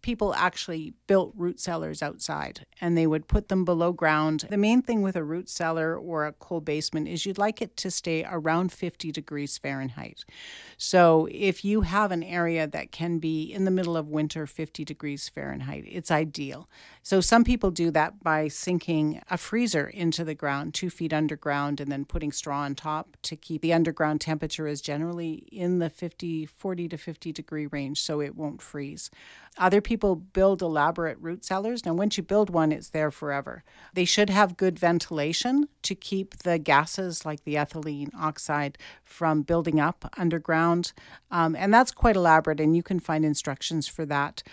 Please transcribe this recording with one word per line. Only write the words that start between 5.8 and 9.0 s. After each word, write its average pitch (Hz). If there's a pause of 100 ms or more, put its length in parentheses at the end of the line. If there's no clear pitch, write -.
or 160
a 151
cold 160
basement 151
is 170
you'd 190
like 208
it 220
to 185
stay 160
around 170
fifty 170